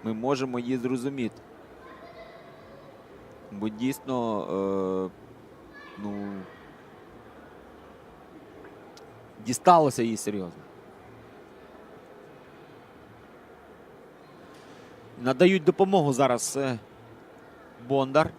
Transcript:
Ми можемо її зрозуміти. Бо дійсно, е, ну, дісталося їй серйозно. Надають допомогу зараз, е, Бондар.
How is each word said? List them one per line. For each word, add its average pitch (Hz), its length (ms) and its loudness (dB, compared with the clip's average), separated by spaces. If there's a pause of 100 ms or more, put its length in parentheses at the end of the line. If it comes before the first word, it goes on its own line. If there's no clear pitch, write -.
Ми 110 100 -2
можемо 127 460 -2
її 123 180 -2
зрозуміти. 127 640 -4 (2000)
Бо 104 180 -4
дійсно, 117 720 -2
е, 95 680 -2 (960)
ну, 101 300 -8 (3000)
дісталося 147 580 6
їй 113 140 -2
серйозно. 98 440 -6 (4000)
Надають 160 420 6
допомогу 175 500 4
зараз, 123 440 2
е, 131 220 -2 (1080)
Бондар. 139 520 2